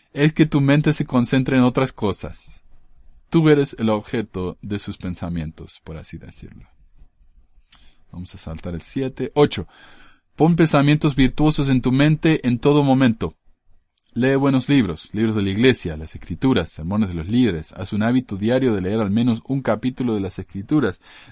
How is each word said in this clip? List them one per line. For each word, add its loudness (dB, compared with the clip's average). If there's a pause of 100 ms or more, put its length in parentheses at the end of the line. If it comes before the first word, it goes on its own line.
(120)
es 2
que 4
tu 0
mente 4
se -4
concentre 0
en 6
otras 0
cosas. -8 (680)
Tú 4
eres 4
el 0
objeto -4
de -8
sus -10
pensamientos, -10
por -14
así -16
decirlo. -20 (1400)
Vamos -16
a -18
saltar -10
el -10
siete. -6
Ocho. 2 (680)
Pon 4
pensamientos 2
virtuosos 2
en 4
tu 0
mente 2
en 0
todo 4
momento. 2 (800)
Lee 0
buenos 0
libros, 0
libros -2
de 0
la -2
iglesia, 2
las -14
escrituras, -2
sermones -4
de -8
los -8
líderes. 0
Haz -10
un -2
hábito 0
diario 0
de -2
leer -2
al -2
menos 0
un -4
capítulo -2
de -2
las -8
escrituras, -2 (320)